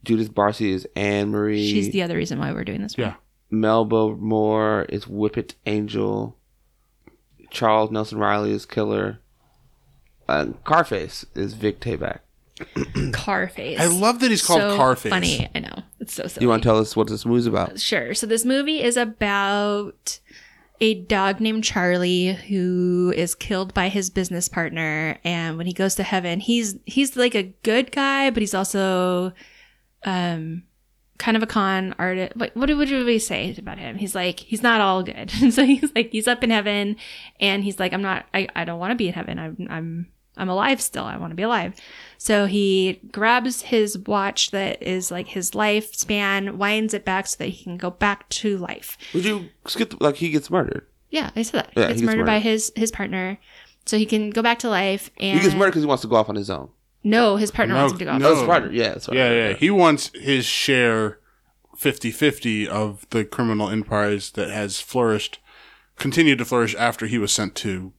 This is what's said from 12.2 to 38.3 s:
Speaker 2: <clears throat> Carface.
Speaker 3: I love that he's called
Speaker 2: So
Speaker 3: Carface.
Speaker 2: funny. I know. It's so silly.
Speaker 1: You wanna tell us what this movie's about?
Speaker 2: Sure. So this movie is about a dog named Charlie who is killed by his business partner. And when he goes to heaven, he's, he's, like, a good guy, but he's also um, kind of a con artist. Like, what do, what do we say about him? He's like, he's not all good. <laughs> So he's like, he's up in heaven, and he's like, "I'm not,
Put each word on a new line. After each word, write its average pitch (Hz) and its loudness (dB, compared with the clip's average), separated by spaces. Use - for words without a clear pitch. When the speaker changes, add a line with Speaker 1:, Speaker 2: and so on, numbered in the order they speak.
Speaker 2:
<clears throat> - -18
Carface. - -4
Speaker 3:
I 165 4
love 208 2
that 254 4
he's 196 2
called 175 6
Speaker 2:
So 202 2
Speaker 3:
Carface. 131 4
Speaker 2:
funny. 180 0
I - -4
know. - -12
It's - -12
so - -8
silly. - -4
Speaker 1:
You 123 6
wanna 113 4
tell 113 6
us 107 0
what 110 4
this 110 -6
movie's 120 4
about? 101 0
Speaker 2:
Sure. 139 -2
So 220 -2
this 226 0
movie 277 0
is 240 0
about 208 -2
a 220 4
dog 190 0
named 220 0
Charlie 180 2
who 180 0
is 175 -2
killed 190 -6
by 190 0
his 196 -2
business 180 -4
partner. 156 -4
And 165 -4
when 170 -4
he 180 -4
goes 190 0
to 196 -2
heaven, 180 -2
he's, 226 0
he's, 269 0
like, 247 2
a 202 0
good 240 2
guy, 277 0
but 220 0
he's 202 -2
also 185 0
um, 175 -4
kind 220 0
of 220 2
a 214 -4
con 190 0
artist. 185 -2
Like, - -6
what 247 0
do, 294 2
what 285 2
do 262 0
we 233 4
say 185 -4
about 196 -12
him? - -12
He's 196 -6
like, 180 -2
he's 220 -6
not 233 4
all 190 2
good. - -10
<laughs> 233 6
So 269 6
he's 277 4
like, 233 0
he's 220 -2
up 240 0
in 233 2
heaven, 208 0
and 196 0
he's 196 -4
like, 185 0
"I'm 190 -2
not, 190 -4